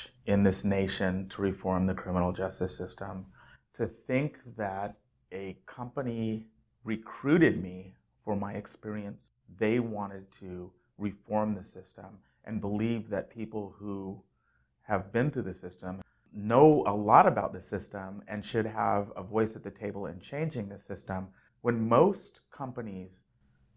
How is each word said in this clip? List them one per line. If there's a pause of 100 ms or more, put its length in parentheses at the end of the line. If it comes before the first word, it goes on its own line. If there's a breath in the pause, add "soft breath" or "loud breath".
(260)
in
this
nation
to
reform
the
criminal
justice
system. (520 soft breath)
To (160)
think (200)
that (360)
a
company (360)
recruited
me (320)
for
my
experience, (260)
they
wanted (160)
to (280)
reform
the
system (260)
and
believe
that
people
who (640)
have
been
through
the
system (320)
know
a
lot
about
the
system
and
should
have
a
voice
at
the
table
in
changing
the
system, (340 soft breath)
when
most (140)
companies (640)